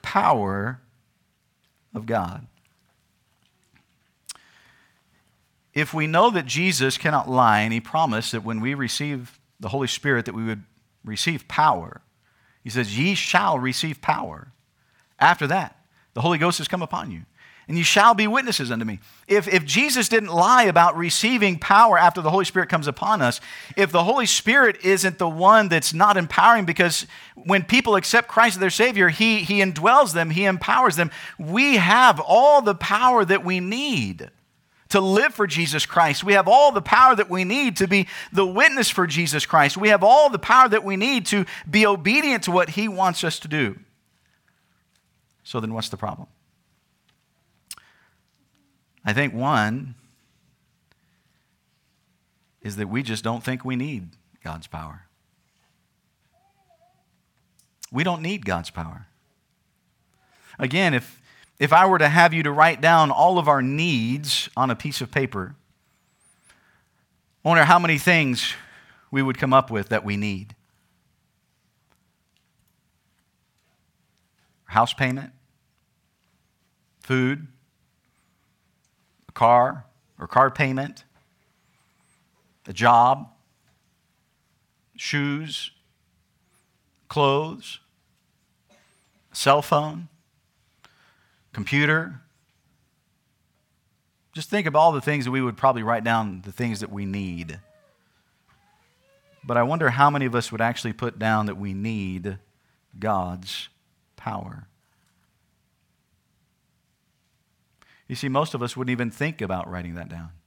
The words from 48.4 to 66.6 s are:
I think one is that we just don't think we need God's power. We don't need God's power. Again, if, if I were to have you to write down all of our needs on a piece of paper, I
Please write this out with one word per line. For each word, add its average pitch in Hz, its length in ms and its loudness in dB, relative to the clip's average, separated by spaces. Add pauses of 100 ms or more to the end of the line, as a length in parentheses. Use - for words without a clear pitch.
I 107 80 -4
think 127 220 -2
one 123 600 -2 (2750)
is 101 140 -10
that 104 120 -6
we 113 140 -4
just 113 220 -8
don't 113 180 -6
think 127 220 -8
we 127 100 -6
need 123 360 -8 (340)
God's 80 240 -14
power. 80 340 -16 (3000)
We 131 140 -2
don't 175 180 -4
need 175 220 -8
God's 92 260 -4
power. 80 380 -14 (1500)
Again, 156 340 0
if, - 280 -6 (380)
if 143 120 2
I 180 140 6
were 185 120 2
to 156 100 4
have 170 260 4
you 165 80 -2
to 147 80 -2
write 151 300 4
down 160 320 4
all 180 260 2
of 156 80 0
our 143 160 2
needs 139 920 -2
on 127 140 0
a 113 60 -4
piece - 240 -10
of - 120 -10
paper, 101 420 -6 (960)
I - 960 -16